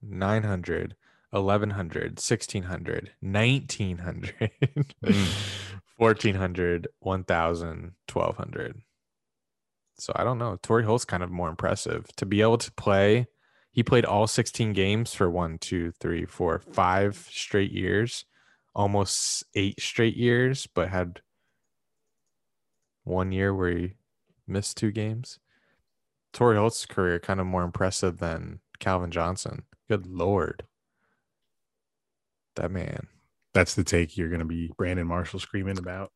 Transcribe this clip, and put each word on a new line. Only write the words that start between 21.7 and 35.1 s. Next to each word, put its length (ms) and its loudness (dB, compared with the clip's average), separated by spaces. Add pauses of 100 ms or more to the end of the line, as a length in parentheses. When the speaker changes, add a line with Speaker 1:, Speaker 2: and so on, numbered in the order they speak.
Speaker 1:
one 280 0
year 240 2
where 160 2
he 220 -2 (540)
missed 300 -4
two 140 0
games. 480 -6 (920)
Torrey 260 6
Holt's 280 2
career 340 0
kind 200 -2
of 80 -2
more 160 0
impressive 560 0
than 400 -6 (200)
Calvin 300 0
Johnson. 540 -4 (240)
Good 180 -2
Lord. 580 0 (1900)
That 160 -4
man. 360 -6 (460)
Speaker 2:
That's 200 6
the 100 2
take 320 2
you're 140 -2
gonna 160 -2
be 320 -4
Brandon 300 -2
Marshall 320 -4